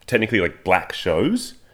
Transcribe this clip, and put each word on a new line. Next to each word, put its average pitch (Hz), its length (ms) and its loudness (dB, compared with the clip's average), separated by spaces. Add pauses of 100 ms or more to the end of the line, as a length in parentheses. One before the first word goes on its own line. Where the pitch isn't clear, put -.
technically, 113 320 2
like, 85 240 -2
black 90 300 0
shows. 117 600 0 (200)